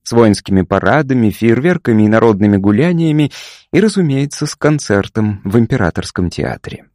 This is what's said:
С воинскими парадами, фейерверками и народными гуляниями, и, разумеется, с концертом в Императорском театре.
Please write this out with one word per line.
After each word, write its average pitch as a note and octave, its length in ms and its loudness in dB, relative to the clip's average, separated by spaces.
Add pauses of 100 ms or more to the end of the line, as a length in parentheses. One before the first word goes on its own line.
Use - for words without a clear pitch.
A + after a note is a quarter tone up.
С - 120 -10
воинскими G2+ 500 2
парадами, A#2 640 0
фейерверками A#2 720 0
и G#2+ 40 4
народными G#2+ 500 2
гуляниями, D3+ 720 0 (400)
и, - 80 2
разумеется, D3+ 680 -2
с - 80 -10
концертом G#2+ 880 -2
в G2 160 0
Императорском F#2 720 -2
театре. - 640 -10